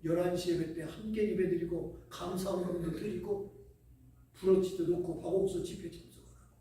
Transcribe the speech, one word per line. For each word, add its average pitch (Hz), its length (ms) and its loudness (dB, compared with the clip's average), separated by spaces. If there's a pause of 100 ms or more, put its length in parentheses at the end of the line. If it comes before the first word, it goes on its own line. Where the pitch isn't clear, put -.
열한 180 320 2
시 175 160 0
예배 160 220 0
때 156 100 -6
함께 214 480 0
예배드리고 175 760 0
감사헌금도 180 840 -2
드리고 202 720 -4 (680)
브로치도 185 520 4
놓고 175 340 0
박옥수 190 440 2
집회 175 260 -8
참석하라고. - 720 -20